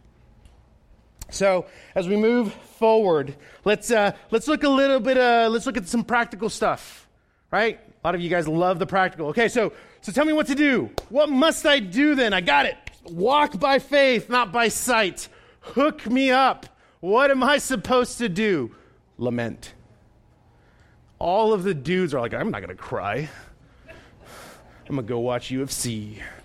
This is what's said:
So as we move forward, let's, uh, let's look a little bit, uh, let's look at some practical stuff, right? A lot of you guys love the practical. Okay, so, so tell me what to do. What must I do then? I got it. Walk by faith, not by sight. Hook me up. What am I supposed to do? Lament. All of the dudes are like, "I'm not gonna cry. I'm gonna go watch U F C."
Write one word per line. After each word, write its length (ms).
So 340
as 120
we 80
move 380
forward, 840
let's, 260
uh, 220
let's 180
look 160
a 60
little 300
bit, 180
uh, 340
let's 140
look 120
at 100
some 160
practical 460
stuff, 580
right? 280
A 40
lot 80
of 60
you 80
guys 180
love 300
the 100
practical. 420
Okay, 200
so, 240
so 100
tell 140
me 80
what 140
to 80
do. 360
What 200
must 360
I 140
do 360
then? 180
I 80
got 260
it. 80
Walk 540
by 200
faith, 500
not 220
by 160
sight. 600
Hook 460
me 220
up. 380
What 320
am 120
I 140
supposed 640
to 100
do? 460
Lament. 560
All 340
of 120
the 100
dudes 400
are 80
like, 120
"I'm 180
not 100
gonna 120
cry. 540
I'm 80
gonna 80
go 160
watch 320
U 100
F 100
C." 480